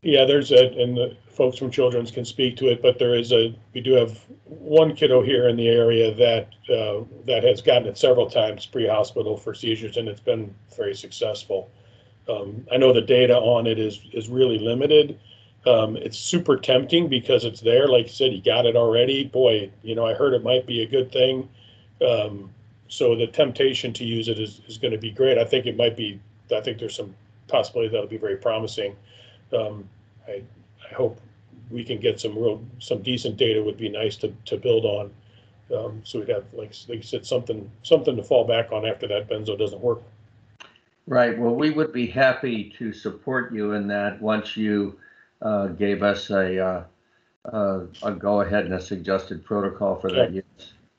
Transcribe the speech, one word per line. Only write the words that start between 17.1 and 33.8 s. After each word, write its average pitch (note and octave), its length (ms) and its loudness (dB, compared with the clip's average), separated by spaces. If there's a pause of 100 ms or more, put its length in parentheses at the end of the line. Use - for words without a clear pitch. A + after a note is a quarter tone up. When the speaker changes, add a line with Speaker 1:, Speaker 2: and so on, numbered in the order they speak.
Speaker 1:
it's A2 160 -8
there. A#2+ 260 4
Like B2 180 4
you - 60 -16
said, C3 200 0
he F#2+ 100 -10
got A#2+ 240 2
it A#2 100 2
already. A#2+ 480 2
Boy, A2+ 460 2 (120)
you A2 120 -6
know, A2+ 120 -2
I A2+ 60 -2
heard C3+ 220 0
it A2+ 100 0
might B2 220 0
be A#2+ 160 -4
a A2 40 -4
good C3 240 -2
thing. C3 380 0 (580)
Um, G#2 440 -4 (380)
so A#2+ 280 0
the A#2 120 -2
temptation C3 680 0
to B2+ 100 -10
use A2+ 240 -4
it A2 100 -4
is, G#2+ 300 -8
is A2+ 80 -16
gonna A2+ 220 -6
be A2 120 -10
great. C3 280 2
I A#2 60 4
think B2+ 200 0
it A2 140 -6
might A#2 180 2
be, G#2 240 -10 (340)
I A2 60 -2
think A2+ 180 -8
there's A2 160 -10
some G2 200 -12 (340)
possibility A2+ 420 -2
that'll G#2+ 160 -4
be A2 120 -12
very G2 180 -4
promising. A2 580 -6 (580)
Um, G#2+ 360 -6 (380)
I, G2+ 160 -12 (480)
I - 40 -20
hope A#2+ 260 -4 (500)
we A#2 140 -10
can A#2+ 140 -8
get A2 220 -2
some G#2+ 160 -8
real, A2 260 -2 (160)
some - 240 -6
decent A#2+ 340 -6
data A2 260 2
would G#2 160 -4
be G#2+ 100 -6